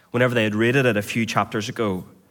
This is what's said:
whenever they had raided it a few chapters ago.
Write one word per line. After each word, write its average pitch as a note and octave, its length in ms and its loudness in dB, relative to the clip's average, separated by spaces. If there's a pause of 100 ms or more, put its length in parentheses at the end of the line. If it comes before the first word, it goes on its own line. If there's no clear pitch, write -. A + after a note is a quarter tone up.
whenever B2 240 2
they A#2 100 2
had G#2 120 0
raided A#2+ 300 4
it A2+ 120 2
a G#2 40 0
few A2+ 240 -4
chapters G#2+ 440 -4
ago. G2 340 -4 (280)